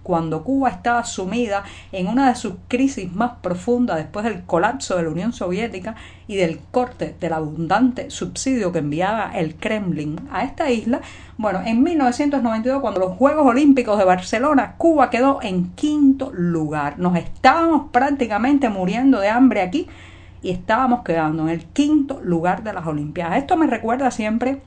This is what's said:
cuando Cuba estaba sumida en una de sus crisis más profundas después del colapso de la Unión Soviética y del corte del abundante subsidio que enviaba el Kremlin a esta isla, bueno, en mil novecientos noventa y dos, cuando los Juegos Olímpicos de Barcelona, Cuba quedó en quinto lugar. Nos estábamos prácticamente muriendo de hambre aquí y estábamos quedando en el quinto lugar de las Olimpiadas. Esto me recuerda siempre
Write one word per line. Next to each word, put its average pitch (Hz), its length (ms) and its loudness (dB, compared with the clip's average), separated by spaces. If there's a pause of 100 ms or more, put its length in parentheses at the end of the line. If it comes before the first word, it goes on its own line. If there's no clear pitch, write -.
cuando 160 400 -2
Cuba 269 240 2
estaba 240 340 -2
sumida 202 640 -4 (260)
en 185 160 -4
una 254 220 4
de 240 80 2
sus 190 180 -6 (140)
crisis 240 440 0
más 233 200 -2 (100)
profundas 196 540 0
después 160 280 -6
del 190 200 -6
colapso 202 520 0
de 175 60 0
la 165 60 -2
Unión 185 240 -4
Soviética 196 640 -6 (320)
y 208 80 -6
del 165 240 0 (100)
corte 151 480 -4
del 165 140 -4
abundante 165 800 0
subsidio 214 600 -4
que 175 80 -2
enviaba 180 560 -2
el 160 220 -4
Kremlin 165 640 -4 (100)
a 202 140 -4
esta 277 260 -2
isla, 233 300 0 (360)
bueno, 196 300 -2
en 226 160 2
mil 339 160 2
novecientos 269 460 2
noventa 226 240 -2
y 262 40 2
dos, 277 80 0
cuando 220 200 -2
los 185 160 -2
Juegos 294 280 4
Olímpicos 254 540 4
de 196 60 4
Barcelona, 220 760 2
Cuba 294 320 4
quedó 277 320 2
en 180 280 -2
quinto 285 640 2
lugar. 156 680 -2
Nos 180 160 2
estábamos 311 760 2
prácticamente 262 800 2
muriendo 214 500 2
de 196 120 2
hambre 233 320 4
aquí 185 260 -4 (520)
y 185 100 -6
estábamos 240 520 0
quedando 160 400 0
en 156 60 0
el 165 160 -4
quinto 285 580 0
lugar 175 400 0
de 214 100 -8
las 175 140 -8
Olimpiadas. 165 520 -4
Esto 277 180 0
me 320 100 4
recuerda 240 460 0
siempre 240 540 -2